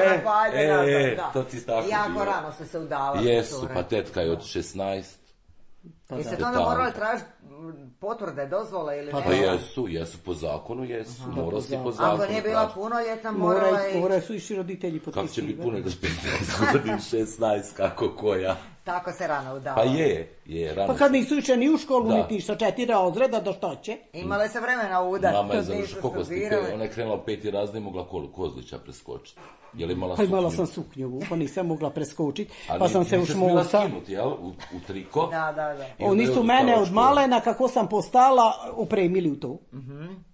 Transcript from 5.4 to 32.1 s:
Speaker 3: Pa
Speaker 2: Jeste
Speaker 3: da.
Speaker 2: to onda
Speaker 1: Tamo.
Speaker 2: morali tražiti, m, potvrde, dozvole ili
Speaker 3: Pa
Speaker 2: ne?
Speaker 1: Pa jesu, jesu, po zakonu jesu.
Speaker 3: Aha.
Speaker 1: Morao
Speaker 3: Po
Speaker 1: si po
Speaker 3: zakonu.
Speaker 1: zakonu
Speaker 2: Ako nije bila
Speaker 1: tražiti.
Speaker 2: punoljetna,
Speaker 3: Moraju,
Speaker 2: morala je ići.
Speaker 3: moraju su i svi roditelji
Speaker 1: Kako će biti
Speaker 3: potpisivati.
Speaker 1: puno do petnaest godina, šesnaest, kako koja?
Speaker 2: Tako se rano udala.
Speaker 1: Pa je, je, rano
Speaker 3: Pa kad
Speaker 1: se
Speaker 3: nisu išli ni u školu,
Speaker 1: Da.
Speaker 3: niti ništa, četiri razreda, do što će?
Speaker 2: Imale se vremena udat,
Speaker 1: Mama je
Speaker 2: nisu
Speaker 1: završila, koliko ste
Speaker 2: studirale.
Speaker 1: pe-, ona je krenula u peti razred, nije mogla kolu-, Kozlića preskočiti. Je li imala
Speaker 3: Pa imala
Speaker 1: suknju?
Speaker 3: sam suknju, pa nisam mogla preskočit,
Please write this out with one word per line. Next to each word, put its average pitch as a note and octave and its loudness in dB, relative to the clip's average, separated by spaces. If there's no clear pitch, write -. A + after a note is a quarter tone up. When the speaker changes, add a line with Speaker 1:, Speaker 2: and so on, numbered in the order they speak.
Speaker 3:
Pa C3 -10
Speaker 2:
Jeste B2 -6
Speaker 3:
da. C3 -6
Speaker 2:
to - -2
onda B3 0
Speaker 1:
Tamo. - 2
Speaker 2:
morali B3 0
tražiti, G#3+ -4
m, C#3+ -18
potvrde, F#3+ -8
dozvole E3+ -4
ili D3 -10
Speaker 3:
Pa C#3+ -2
Speaker 2:
ne? C#3 -2
Speaker 1:
Pa F#2 4
jesu, F#2+ 0
jesu, E2 -6
po F2+ -6
zakonu D#2+ -6
jesu. A#2+ -8
Speaker 3:
Aha. B2+ -10
Speaker 1:
Morao E2+ -4
Speaker 3:
Po G#2 -2
Speaker 1:
si B2 -8
po - -2
Speaker 3:
zakonu. B2 -4
Speaker 1:
zakonu A2+ 2
Speaker 2:
Ako G3+ 0
nije G#3+ -2
bila G#3+ -2
Speaker 1:
tražiti. G#3+ 0
Speaker 2:
punoljetna, A3 -4
Speaker 3:
Moraju, F#3 2
Speaker 2:
morala F#3+ 4
je G3 -2
ići. F#3+ 0
Speaker 3:
moraju F#3 4
su A3 -8
i G3 -6
svi G#3 -6
roditelji F3+ -6
Speaker 1:
Kako D#3 -12
će - -6
biti G2+ -4
Speaker 3:
potpisivati. - -10
Speaker 1:
puno A2+ -2
do F2+ -4
petnaest - -2
godina, A2 2
šesnaest, G#2+ -2
kako G2 0
koja? F#2+ 0
Speaker 2:
Tako F3+ -6
se F3 -6
rano C3+ -4
udala. C3 -6
Speaker 1:
Pa A2 6
je, B2+ 2
je, D#2 -4
rano G2 0
Speaker 3:
Pa B3+ 2
kad C#4+ 6
Speaker 1:
se B3+ 2
Speaker 3:
nisu C4+ 2
išli C4 2
ni B3+ 4
u D#4 4
školu, B3 0
Speaker 1:
Da. A3 4
Speaker 3:
niti A3 0
ništa, G3+ -4
četiri A3+ 0
razreda, A3 2
do F#3 -4
što F3 -6
će? - -10
Speaker 2:
Imale G3+ -2
se A3+ -6
vremena A3 0
udat, F#3 0
Speaker 1:
Mama G2+ 0
je - 2
Speaker 2:
nisu F3 -2
Speaker 1:
završila, G#2 -6
koliko B2+ -2
ste B2 -6
Speaker 2:
studirale. G#3 0
Speaker 1:
pe-, F#2+ -4
ona A2 -4
je G#2+ -6
krenula A2 -4
u F#2+ -6
peti G#2 -6
razred, G2+ -4
nije A2 -8
mogla F2+ -8
kolu-, D#2+ -8
Kozlića C2 -8
preskočiti. - -16
Je - -8
li F2+ -2
imala F#2 -4
Speaker 3:
Pa G#3+ 2
imala F#3 2
Speaker 1:
suknju? D3+ -6
Speaker 3:
sam E3 -2
suknju, C3 -8
pa E3+ -4
nisam E3 -4
mogla D#3 -2
preskočit, D3+ -4